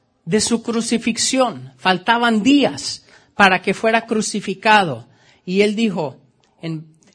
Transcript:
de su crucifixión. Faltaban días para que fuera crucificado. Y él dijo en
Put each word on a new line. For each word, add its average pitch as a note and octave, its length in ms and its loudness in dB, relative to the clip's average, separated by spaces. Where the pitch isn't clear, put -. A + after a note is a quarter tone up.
de G3+ 160 0
su A#3 220 -2
crucifixión. A3+ 1120 -2
Faltaban A3+ 680 0
días A#3+ 640 0
para F#3 280 4
que F#3+ 120 -2
fuera A3+ 320 0
crucificado. G3+ 1040 0
Y F#3+ 180 2
él G#3 120 0
dijo F#3 440 -2
en D#3+ 340 -10